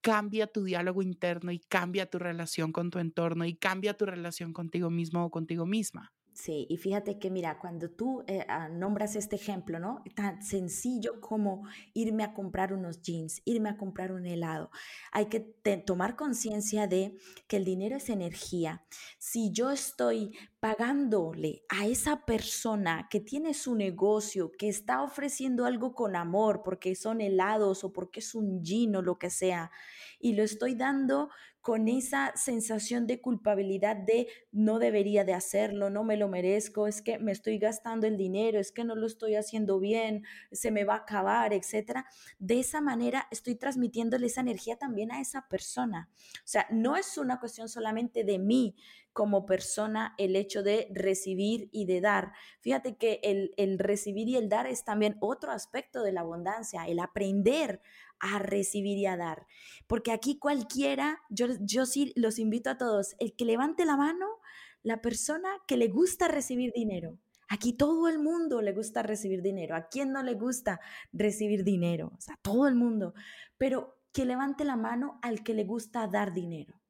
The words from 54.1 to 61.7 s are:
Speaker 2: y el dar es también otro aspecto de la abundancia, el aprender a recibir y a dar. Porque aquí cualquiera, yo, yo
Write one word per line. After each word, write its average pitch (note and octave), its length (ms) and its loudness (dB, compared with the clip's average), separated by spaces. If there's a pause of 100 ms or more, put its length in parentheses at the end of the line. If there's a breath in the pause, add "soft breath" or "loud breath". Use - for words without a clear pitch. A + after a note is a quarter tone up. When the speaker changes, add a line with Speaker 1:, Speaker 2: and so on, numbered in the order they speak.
Speaker 2:
y B3+ 80 2
el A3 120 2
dar A3 180 2
es B3+ 180 -6
también G#3 360 2
otro C4 300 -2
aspecto A#3+ 520 -6
de G3+ 100 2
la F3+ 80 0
abundancia, E3+ 640 -4
el E3+ 140 0
aprender G3+ 840 2 (380 loud breath)
a G3+ 180 -2
recibir G3 600 0
y G3 80 2
a F#3 100 0
dar. E3 300 -6 (400 loud breath)
Porque A3+ 260 0
aquí B3 260 -2
cualquiera, C#4 880 0
yo, A3 180 0 (140)
yo A3 260 0